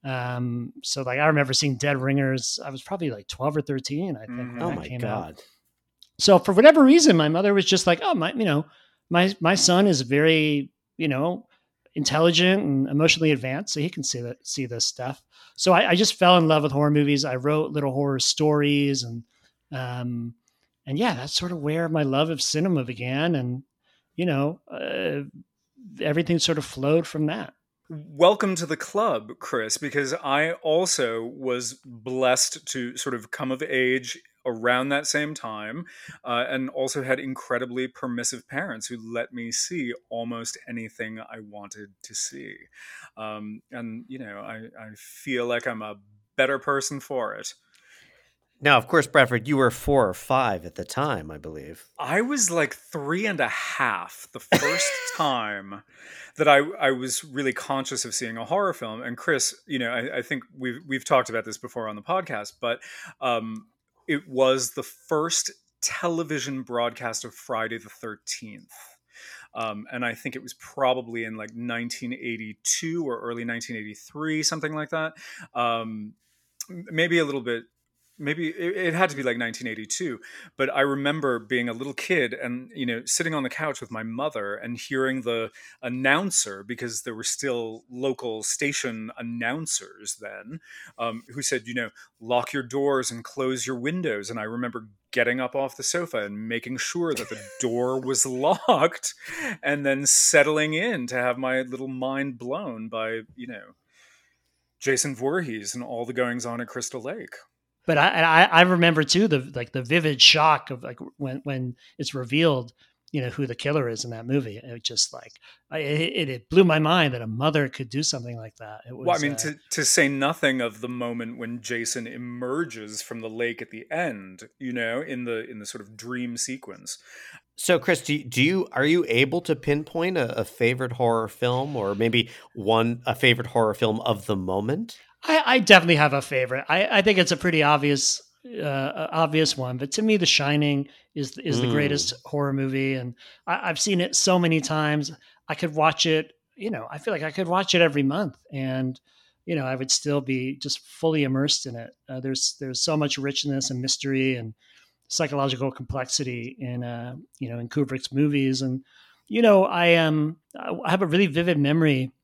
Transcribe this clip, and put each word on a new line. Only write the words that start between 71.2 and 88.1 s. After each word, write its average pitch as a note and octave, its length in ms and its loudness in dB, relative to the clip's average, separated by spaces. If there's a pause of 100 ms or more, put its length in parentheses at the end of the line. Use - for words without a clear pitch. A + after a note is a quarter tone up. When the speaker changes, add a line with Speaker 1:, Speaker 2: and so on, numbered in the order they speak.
Speaker 2:
in, A2 120 -10
like, G#2+ 200 -12
nineteen A#2+ 560 -6
eighty-two B2 960 -4
or A#2+ 140 -4
early A#2 240 -6
nineteen A#2 320 -6
eighty-three, D3+ 640 -6
something D#3 300 -2
like D3+ 160 -8
that. D#3+ 240 -4 (400)
Um, A2+ 600 -4 (540)
m-, F3+ 220 -14
maybe E3 280 2
a D#3+ 40 4
little C#3 160 -2
bit, A#2 240 -4 (560)
maybe D#3 300 -4
it, F3 280 -4
it F3+ 160 -2
had F3+ 160 4
to D3 60 -8
be, C#3 80 -6
like, B2 140 0
nineteen A#2+ 300 -6
eighty-two, A2 520 -8 (380)
but C3+ 160 0
I C#3 80 2
remember C#3 580 0
being A#2+ 300 -2
a A2+ 40 -6
little C3+ 200 -8
kid C3 400 0
and, B2 420 -8
you C#3 100 -4
know, A#2+ 200 -4
sitting E3 280 -2
on D3 100 -2
the B2+ 60 -2
couch D3+ 320 -6
with A2 100 -14
my A2 120 -6
mother A2+ 520 -6
and A#2+ 220 -10
hearing C3 440 -2
the A2+ 280 -2 (320)
announcer, C3 840 0
because A#2 380 -8
there A#2 140 -8
were A2+ 80 -12
still A#2+ 680 -6
local B2 540 -4